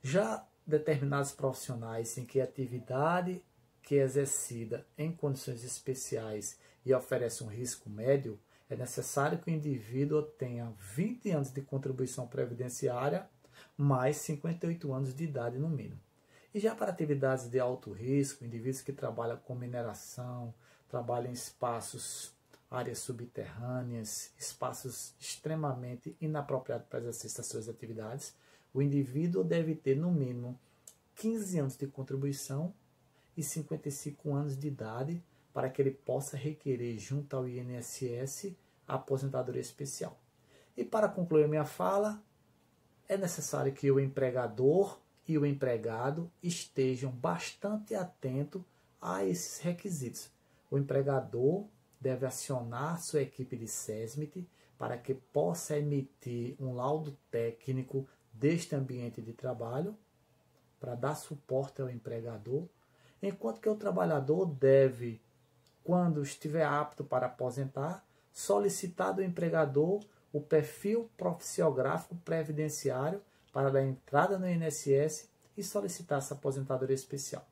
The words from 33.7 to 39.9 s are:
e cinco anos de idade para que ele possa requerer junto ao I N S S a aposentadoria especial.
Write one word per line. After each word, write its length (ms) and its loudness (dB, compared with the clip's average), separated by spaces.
e 40 -2
cinco 420 -4
anos 240 0
de 100 -4
idade 560 -4
para 160 0
que 120 0
ele 100 6
possa 460 -2
requerer 600 -2
junto 380 -4
ao 120 0
I 120 -6
N 160 -6
S 380 -6
S 440 -6
a 100 -2
aposentadoria 640 0
especial. 580 -8